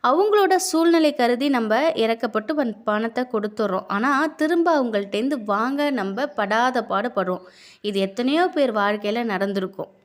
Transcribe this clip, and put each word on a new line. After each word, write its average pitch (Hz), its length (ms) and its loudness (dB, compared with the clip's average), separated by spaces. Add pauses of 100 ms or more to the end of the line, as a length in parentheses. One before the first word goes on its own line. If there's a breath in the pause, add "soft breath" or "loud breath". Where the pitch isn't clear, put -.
அவங்களோட 381 480 4
சூழ்நிலை 330 600 2
கருதி 247 340 2
நம்ம 240 400 2
இறக்கப்பட்டு 226 680 -2
வந்-, 240 260 -2
பணத்தை 226 500 -2
கொடுத்துட்றோம். 208 540 -2
ஆனா, 269 400 0
திரும்ப 311 560 2
அவங்கள்ட்டேருந்து 214 640 -2
வாங்க 262 440 -2
நம்ம 214 360 -4
படாத 233 640 0
பாடுபடுறோம். 190 520 -2 (400 loud breath)
இது 196 180 -2
எத்தனையோ 254 480 0
பேர் 285 260 0
வாழ்க்கையில 208 500 0
நடந்திருக்கும். 190 680 -4 (160)